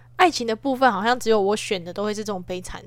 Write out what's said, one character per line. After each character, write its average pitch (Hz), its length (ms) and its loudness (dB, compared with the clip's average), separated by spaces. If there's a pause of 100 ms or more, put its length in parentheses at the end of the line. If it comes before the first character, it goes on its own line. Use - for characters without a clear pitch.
(160)
爱 359 140 6
情 240 160 -4
的 220 100 0
部 269 180 -2
分 254 160 6
好 196 120 -2
像 240 160 2
只 226 100 -4
有 220 100 4
我 196 160 2
选 190 300 -4
的 175 80 -10
都 202 120 -4
会 214 100 -2
是 214 100 -8
这 208 80 -6
种 185 100 -6
悲 180 160 -8
惨 - 280 -12